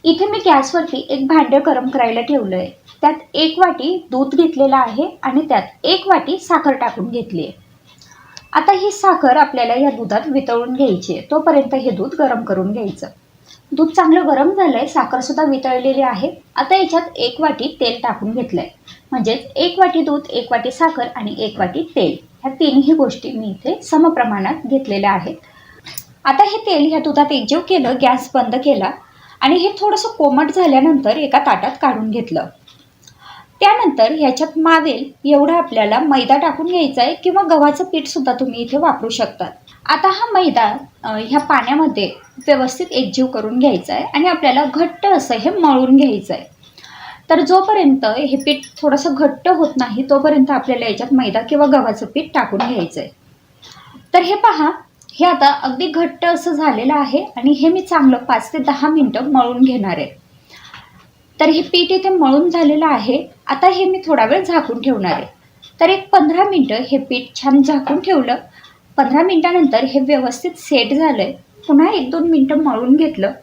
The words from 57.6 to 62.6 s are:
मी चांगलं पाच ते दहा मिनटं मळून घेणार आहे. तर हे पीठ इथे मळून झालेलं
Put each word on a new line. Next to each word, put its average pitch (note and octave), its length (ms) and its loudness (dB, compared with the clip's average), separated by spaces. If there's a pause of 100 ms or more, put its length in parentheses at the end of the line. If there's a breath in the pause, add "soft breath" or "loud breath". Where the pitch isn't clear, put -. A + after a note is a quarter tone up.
मी F#4 120 0
चांगलं C#4 360 4
पाच - 360 -4
ते D#4 40 -4
दहा C#4+ 320 0
मिनटं C4+ 420 0
मळून B3 300 2
घेणार G#3 360 0
आहे. D3 100 -6 (1300 loud breath)
तर D#4 100 4
हे D#4+ 120 2
पीठ F4 300 0
इथे F#4+ 180 0
मळून D#4+ 400 2
झालेलं D#4+ 360 2